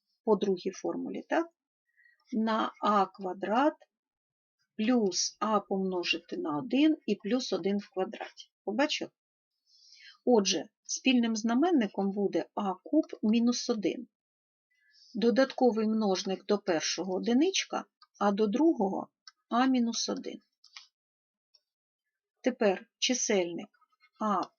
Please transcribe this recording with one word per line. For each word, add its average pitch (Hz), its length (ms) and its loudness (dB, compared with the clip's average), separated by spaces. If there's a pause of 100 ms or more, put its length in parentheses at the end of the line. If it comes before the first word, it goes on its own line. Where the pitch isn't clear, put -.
(220)
по 220 120 4
другій 190 360 -2
формулі, 175 580 -6
так? 330 180 0 (840)
На 220 400 -2 (100)
А 208 240 2
квадрат 190 680 -2 (1040)
плюс 214 640 0
А 214 200 0
помножити 190 760 -4
на - 200 -4
один 285 480 2
і 208 100 0
плюс 233 380 -4
один 190 240 0
в 202 120 -8
квадраті. - 600 -8 (140)
Побачили? 254 480 -2 (1120)
Отже, 220 400 4 (180)
спільним 233 520 0
знаменником 226 760 0
буде 190 340 -2 (100)
А 202 180 -2
куб - 320 0 (180)
мінус 233 460 2
один. 214 380 -4 (1080)
Додатковий 233 720 2
множник 196 580 -2
до 214 120 2
першого 180 560 -4
одиничка, 240 720 0 (340)
а 208 120 2
до 214 160 2
другого 240 600 0 (420)
А 240 160 2
мінус 240 440 0
один. - 320 -8 (2000)
Тепер 214 460 0 (120)
чисельник 180 840 -2 (400)
а 208 200 0 (180)